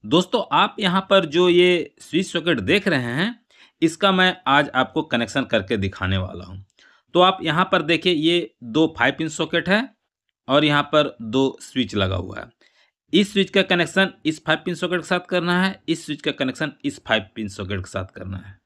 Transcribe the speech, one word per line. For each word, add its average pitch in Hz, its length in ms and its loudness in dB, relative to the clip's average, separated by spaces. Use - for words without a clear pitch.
दोस्तों, 180 380 0
आप 185 280 0
यहाँ 190 220 0
पर 196 240 4
जो 170 220 2
ये 175 520 4
स्विच 185 260 -2
सॉकेट 160 340 -2
देख 175 280 0
रहे 123 240 -2
हैं, 196 260 -4
इसका 170 300 2
मैं 185 240 2
आज 143 260 4
आपको 131 300 0
कनेक्शन 117 400 -2
करके 104 320 0
दिखाने 95 400 -2
वाला 92 280 -6
हूँ। 95 200 -16
तो 175 60 4
आप 185 220 4
यहाँ 160 220 0
पर 180 180 0
देखिए, 160 300 0
ये 165 420 0
दो 147 220 2
फ़ाइव 131 200 2
पिन 160 120 -4
सॉकेट 165 380 -4
है 220 200 0
और 147 160 4
यहाँ 147 200 2
पर 147 380 0
दो 127 400 0
स्विच 117 320 -4
लगा 95 220 0
हुआ 92 240 -8
है। - 60 -14
इस 196 200 4
स्विच 190 180 0
का 196 140 2
कनेक्शन 180 480 2
इस 156 180 -4
फ़ाइव 160 200 0
पिन 175 100 -4
सॉकेट 175 260 -2
के - 60 -14
साथ 180 220 0
करना 175 320 0
है, 190 280 -2
इस 160 180 -2
स्विच 147 160 -8
का 143 100 -2
कनेक्शन 127 400 -4
इस - 160 -6
फ़ाइव 110 340 0
पिन 110 160 -8
सॉकेट 98 300 -6
के 95 80 -12
साथ 95 240 -8
करना 95 260 -10
है। 98 160 -18